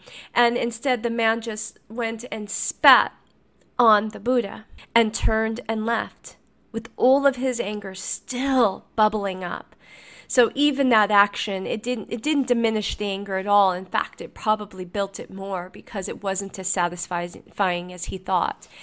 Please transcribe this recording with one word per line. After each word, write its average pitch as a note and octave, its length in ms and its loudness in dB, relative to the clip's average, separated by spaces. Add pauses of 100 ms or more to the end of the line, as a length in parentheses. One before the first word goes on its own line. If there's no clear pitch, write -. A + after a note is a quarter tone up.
(360)
and A#3+ 200 4
instead A#3+ 460 0
the A#3+ 80 -2
man A#3 320 0
just A3 380 -8 (100)
went A3+ 420 -6
and G#3+ 160 -8
spat - 640 4 (680)
on G#3+ 300 4
the G#3 100 -10
Buddha G#3+ 480 -2 (260)
and A3+ 220 2
turned A3 520 2
and A3 160 -2
left, G#3+ 520 -6 (360)
with A3+ 160 -8 (100)
all C4+ 280 4
of C4+ 120 2
his B3 220 -2
anger G3+ 360 -6
still B3+ 920 -2 (100)
bubbling G3+ 480 0
up. - 320 -10 (520)
So A#3+ 260 4
even C#4 360 2
that G#3+ 200 4
action, G3+ 560 0
it G#3 160 -4
didn't, B3 300 -6
it A3+ 100 -6
didn't C#4+ 240 0
diminish A3+ 500 0
the G#3 120 -4
anger G3 300 -6
at F#3+ 100 -6
all. G3+ 240 6
In F#3 140 -4
fact, - 360 -4
it E3+ 140 -12
probably G#3 500 -2
built G3 340 -4
it - 140 -12
more F#3+ 380 -6
because G3+ 360 -10
it F#3 140 -8
wasn't G3 380 -4
as F#3 80 -6
satisfying F3 1200 -2
as F3+ 140 -10
he F#3 140 -4
thought. - 480 -2 (160)